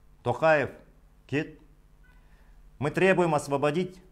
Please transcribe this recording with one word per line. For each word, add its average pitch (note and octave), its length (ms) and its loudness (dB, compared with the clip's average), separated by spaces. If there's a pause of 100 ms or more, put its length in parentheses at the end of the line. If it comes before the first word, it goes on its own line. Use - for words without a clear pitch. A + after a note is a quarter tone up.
(220)
«Тохаев, C#3+ 480 0 (560)
кет». D#3 320 -6 (1200)
Мы D3 120 -4
требуем E3+ 440 2
освободить D3 640 -2 (140)